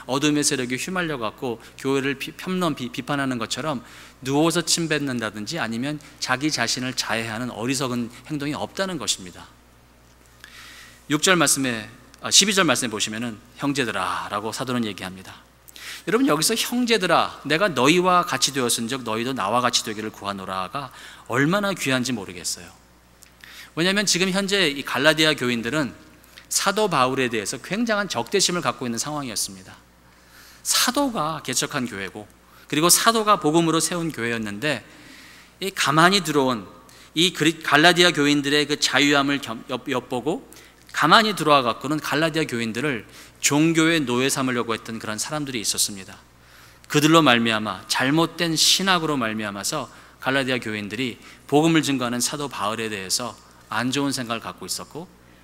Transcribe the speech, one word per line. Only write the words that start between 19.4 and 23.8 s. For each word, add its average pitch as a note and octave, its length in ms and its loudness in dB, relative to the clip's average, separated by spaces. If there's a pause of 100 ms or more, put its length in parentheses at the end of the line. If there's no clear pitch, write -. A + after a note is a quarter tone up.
같이 B2 240 0
되기를 G#2+ 280 -6
구하노라"가 F#2+ 840 -8 (340)
얼마나 F3+ 460 2
귀한지 C3 400 -2
모르겠어요. F2+ 520 -8 (1120)
왜냐하면 F#3+ 300 0